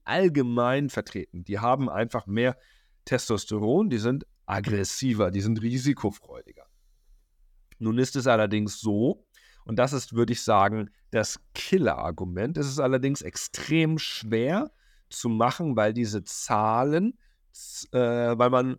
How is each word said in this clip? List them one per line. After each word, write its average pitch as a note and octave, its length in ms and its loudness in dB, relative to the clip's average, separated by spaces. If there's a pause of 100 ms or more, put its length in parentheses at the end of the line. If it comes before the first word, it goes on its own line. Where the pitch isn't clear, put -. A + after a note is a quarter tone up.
allgemein C3+ 840 2
vertreten. - 560 -8
Die G2 140 -6
haben B2 300 0
einfach G#2+ 380 -4
mehr A#2 300 0 (480)
Testosteron, A#2 840 0
die B2 80 0
sind B2 280 -2 (200)
aggressiver, G#2 840 0
die G2 100 -2
sind G#2+ 200 0
risikofreudiger. A#2+ 1040 -4 (1120)
Nun A2+ 200 0
ist B2+ 200 0
es B2+ 100 0
allerdings G#2+ 540 2
so, A2 440 0 (400)
und A2+ 140 -2
das B2+ 140 2
ist, C3 200 -6
würde A#2 200 2
ich - 100 -4
sagen, G#2 460 2 (220)
das - 280 -2 (140)
Killer-Argument, F#2 1040 0
es D3 100 -2
ist C3+ 120 -6
allerdings C3 420 0
extrem D#3+ 800 -2
schwer C3 720 -2 (380)
zu - 200 -4
machen, B2 460 0
weil G#2+ 180 4
diese A2 300 -2
Zahlen, B2+ 920 0 (340)
z-, - 420 -16
äh, A#2+ 440 2
weil B2 120 6
man, B2+ 300 2